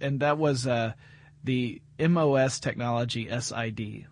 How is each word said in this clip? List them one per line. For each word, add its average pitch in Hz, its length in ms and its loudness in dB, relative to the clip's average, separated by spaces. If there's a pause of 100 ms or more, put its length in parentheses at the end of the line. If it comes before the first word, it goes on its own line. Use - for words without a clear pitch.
and 139 180 -2
that 147 180 2
was, 135 300 2
uh, 117 260 0 (500)
the 127 380 -2 (160)
M 165 200 4
O 147 180 4
S 131 240 2
Technology 120 720 -2
S 120 220 -4
I 117 160 -4
D, 107 420 -8